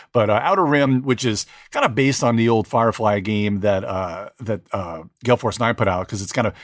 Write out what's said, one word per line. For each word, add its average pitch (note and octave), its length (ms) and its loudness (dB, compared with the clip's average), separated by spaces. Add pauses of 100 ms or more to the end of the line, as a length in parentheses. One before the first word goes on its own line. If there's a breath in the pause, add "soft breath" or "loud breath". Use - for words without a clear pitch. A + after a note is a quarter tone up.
(140)
But, G#2+ 160 2
uh, G#2 120 2
Outer F#3 220 2
Rim, C#3 380 2
which C3 240 0
is G#2+ 200 -2 (260 loud breath)
kind C#4+ 140 0
of B2+ 80 0
based C3+ 300 0
on A#2 140 2
the A2+ 100 4
old A2+ 220 2
Firefly A2 500 0
game G#2 400 -2
that, G2 240 0
uh, F#2 460 -8 (100)
that, G#2 220 -6 (100)
uh, E2+ 300 -8 (240)
Gale B2 100 4
Force B2 240 -2
Nine A#2 160 0
put G2+ 140 0
out, F#2 180 -2
'cause G2 140 -8
it's F#2+ 100 -8
kind A2 160 -2
of F#2 60 -4 (100)